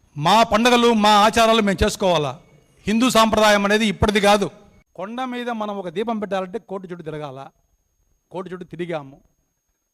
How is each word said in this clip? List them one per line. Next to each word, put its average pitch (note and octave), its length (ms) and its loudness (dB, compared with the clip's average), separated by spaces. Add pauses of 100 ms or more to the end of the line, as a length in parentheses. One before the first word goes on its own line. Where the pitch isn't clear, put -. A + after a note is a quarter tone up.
(180)
మా F#3+ 260 2
పండుగలు, A#3 500 4
మా G#3 160 2
ఆచారాలు A3 520 4
మేము G3+ 240 0
చేసుకోవాలా. D#3+ 560 -2 (460)
హిందూ A3+ 220 0
సాంప్రదాయం G#3+ 560 2
అనేది G#3+ 220 0
ఇప్పటిది G3+ 340 0
కాదు. G3+ 300 2 (440)
కొండ A3+ 280 -10
మీద B3 260 -8
మనం G#3 280 -8
ఒక F3+ 120 -10
దీపం G#3+ 300 -6
పెట్టాలంటే F#3 400 -8
కోర్టు F#3+ 280 -14
చుట్టూ E3+ 160 -16
తిరగాల, D3 460 -14 (840)
కోర్టు F3 200 -12
చుట్టూ F3+ 140 -14
తిరిగాము, D#3+ 560 -12 (720)